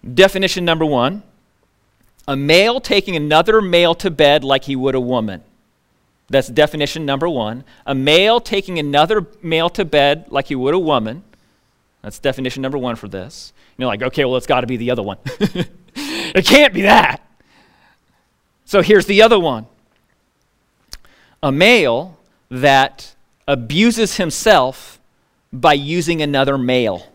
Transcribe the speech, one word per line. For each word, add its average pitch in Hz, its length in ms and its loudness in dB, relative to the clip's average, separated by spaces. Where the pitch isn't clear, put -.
Definition 190 500 2
number 160 220 0
one, 151 360 -2
a 139 80 -4
male 180 460 2
taking 202 340 -2
another 160 460 2
male 175 360 2
to 196 140 -4
bed 147 320 2
like 135 220 -2
he 139 100 -6
would 131 200 -2
a 131 60 0
woman. 120 420 -4
That's 135 200 0
definition 147 560 0
number 139 240 -2
one. 123 360 -6
A 139 80 -4
male 175 460 2
taking 190 380 -6
another 156 480 0
male 165 280 -2
to 208 140 -6
bed 147 460 0
like 139 160 -4
he 143 80 -8
would 131 200 -2
a 185 40 0
woman. 147 440 -2
That's 104 160 -18
definition 131 440 -6
number 135 160 -8
one 123 180 -8
for 107 120 -18
this. 98 480 -16
And - 260 -16
you're 127 60 -4
like, 104 140 -6
"Okay, 131 220 -2
well, 127 120 -2
it's 120 100 -6
gotta 123 200 0
be 123 100 -6
the 120 140 -6
other 117 120 -4
one." 98 200 -8
<laughs> - 60 -12
It 285 480 -6
can't 277 300 4
be - 80 -4
that. 196 400 2
So 196 180 2
here's 190 240 4
the 202 160 4
other 220 160 6
one. 127 280 -4
A 139 120 -2
male 165 680 2
that 135 640 2
abuses 170 680 0
himself 156 840 0
by 143 220 2
using 156 460 -2
another 139 380 0
male. 120 560 -2